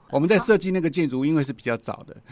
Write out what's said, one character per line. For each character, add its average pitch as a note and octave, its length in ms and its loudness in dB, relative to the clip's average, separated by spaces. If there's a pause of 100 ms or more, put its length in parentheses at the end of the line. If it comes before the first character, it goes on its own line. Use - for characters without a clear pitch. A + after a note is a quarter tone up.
(120)
我 C#3 80 2
们 E3 100 0
在 G#3+ 80 6
设 G#3 180 4
计 F#3 140 0
那 F#3 100 0
个 E3 80 -2
建 D#3 220 0
筑， C3 160 -2
因 D#3 80 0
为 D3+ 100 2
是 C3 80 -6
比 A2+ 120 -12
较 A#2 120 -2
早 A2+ 200 -10 (120)
的， - 80 -18 (160)